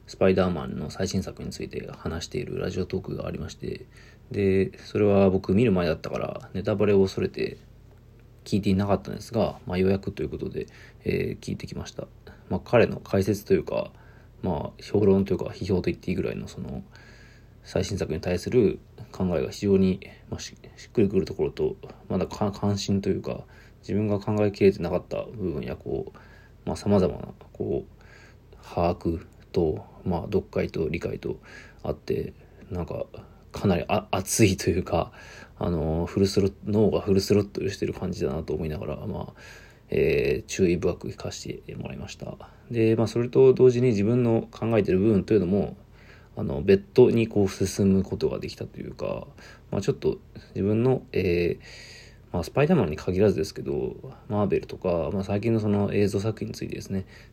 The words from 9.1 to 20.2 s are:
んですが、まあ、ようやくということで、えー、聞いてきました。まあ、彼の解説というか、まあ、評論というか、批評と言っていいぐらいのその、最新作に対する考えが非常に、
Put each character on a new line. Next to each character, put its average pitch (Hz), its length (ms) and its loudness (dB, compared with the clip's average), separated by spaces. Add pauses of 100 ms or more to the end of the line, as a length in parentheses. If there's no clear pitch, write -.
ん - 40 -8
で - 60 -10
す - 100 -16
が、 104 360 -2
ま 90 80 -4
あ、 - 20 -2
よ 95 120 4
う - 20 4
や 98 80 2
く - 120 -8
と - 120 -6
い - 20 -4
う 69 40 -4
こ - 100 -8
と - 100 -6
で、 - 160 -8 (380)
え - 360 -2
ー、 - 0 -
聞 - 140 -8
い - 20 -8
て - 120 -12
き - 80 -12
ま - 100 -8
し - 60 -16
た。 - 160 -12 (420)
ま 92 80 -2
あ、 - 80 -4
彼 117 220 6
の 98 120 -4
解 101 240 0
説 101 220 -2
と 98 80 2
い 92 40 6
う - 60 0
か、 - 280 -6 (520)
ま 85 340 -4
あ、 - 60 -20
評 107 220 0
論 98 180 6
と 95 100 0
い - 20 0
う - 20 -2
か、 - 80 -4
批 - 220 -10
評 95 80 2
と 87 80 0
言 - 120 0
っ - 20 -16
て - 140 -6
い 85 40 -2
い - 0 -
ぐ - 80 -2
ら 55 100 -4
い - 20 -8
の - 140 -10
そ - 100 -14
の、 - 240 -8 (800)
最 90 220 -2
新 95 120 -6
作 - 160 -4
に 82 60 -4
対 90 180 -2
す - 120 -6
る - 280 4 (360)
考 98 100 -4 (140)
え 67 40 0
が 64 100 -4
非 - 100 -12
常 98 160 4
に、 92 240 2 (280)